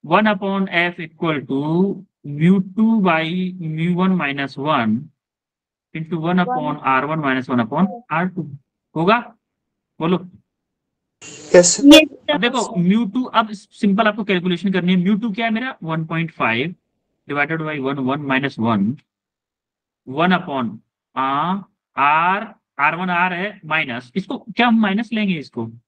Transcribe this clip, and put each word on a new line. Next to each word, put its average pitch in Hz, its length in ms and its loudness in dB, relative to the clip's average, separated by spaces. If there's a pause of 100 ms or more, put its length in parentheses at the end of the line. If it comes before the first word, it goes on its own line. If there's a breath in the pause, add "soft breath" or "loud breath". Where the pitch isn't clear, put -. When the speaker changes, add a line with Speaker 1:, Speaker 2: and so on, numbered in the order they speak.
Speaker 1:
वन 208 280 4
upon 196 340 -2
F 175 320 -2
equal 156 400 -4
to 156 540 0 (320)
म्यू 160 320 2
टू 220 420 0
by 180 600 0
म्यू 160 340 -2
वन 185 160 2
माइनस 143 480 -4
वन। 135 500 0 (880)
into 160 220 -6
one 175 200 0
upon 247 260 0
Speaker 2:
one। 151 180 -4
Speaker 1:
R 151 220 2
one 156 140 -4
minus 131 320 -2
one 120 140 2
upon 147 220 0 (240)
R 170 180 -2
two। 180 140 -8 (540)
होगा? 214 380 0 (680)
बोलो। 175 280 -2 (1300)
Speaker 3:
यस, 175 200 8
सर। 277 100 4
Speaker 2:
यस, 311 260 12
sir। - 220 -4
Speaker 1:
अब 185 60 -2
देखो, 240 360 -2
म्यू 190 280 2
टू, 254 200 -4
अब 220 280 0
सिंपल 208 540 0
आपको 214 180 -2
calculation 180 480 -2
करनी 180 220 2
है। 185 40 4
म्यू 190 200 2
टू 226 140 -4
क्या 226 140 -4
है 226 60 -2
मेरा? 254 300 -6
one 160 220 -4
point 160 260 -4
five 131 440 -2 (560)
divided 147 300 -2
by 156 200 -6
one, 139 180 -4
वन 135 220 -2
माइनस 135 380 -2
वन, 113 380 0 (1120)
वन 165 260 0
upon, 123 440 -4 (380)
आ, 143 400 -2 (400)
R, 170 580 0 (240)
आर 156 180 0
one 185 140 -4
R 175 220 0
है, 185 320 -8
minus, 147 520 -6
इसको 196 220 -6
क्या 233 280 -2
हम 226 140 4
minus 208 320 -2
लेंगे 208 220 -2
इसको? 123 320 -8 (200)